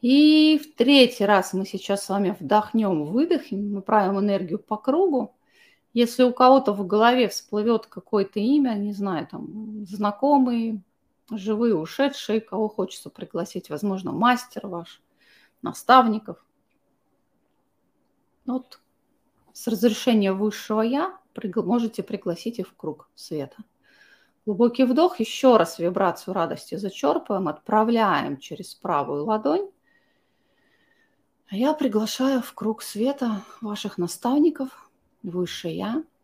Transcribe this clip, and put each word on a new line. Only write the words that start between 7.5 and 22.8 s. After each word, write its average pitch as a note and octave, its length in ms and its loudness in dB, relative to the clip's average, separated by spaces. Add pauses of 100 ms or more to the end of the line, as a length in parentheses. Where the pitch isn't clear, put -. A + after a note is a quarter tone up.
какое-то G3 520 -4
имя, B3+ 360 2
не G3+ 180 -4
знаю, F#3+ 340 -6
там, G#3+ 580 -12
знакомый, A3+ 960 0 (480)
живые, A3 460 0
ушедшие, A3 640 -4
кого G#3+ 300 -6
хочется - 400 -8
пригласить, F3 600 -10
возможно, F#3 440 -6
мастер A#3+ 540 -2
ваш, E3+ 340 -14 (600)
наставников. A3+ 760 2 (2000)
Вот B3+ 340 -8 (720)
с - 160 -10
разрешения G#3+ 640 2
высшего G#3+ 500 -2
Я C#4+ 380 -2 (140)
пригла-, G3+ 300 -4
можете A3 400 -2
пригласить F#3+ 560 -8
их F3 100 -8
в - 80 -20
круг - 380 -12